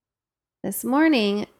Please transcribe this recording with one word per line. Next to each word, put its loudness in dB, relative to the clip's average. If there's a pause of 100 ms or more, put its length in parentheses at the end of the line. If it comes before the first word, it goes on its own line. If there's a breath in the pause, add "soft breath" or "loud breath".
(640)
this -8
morning, 2 (140)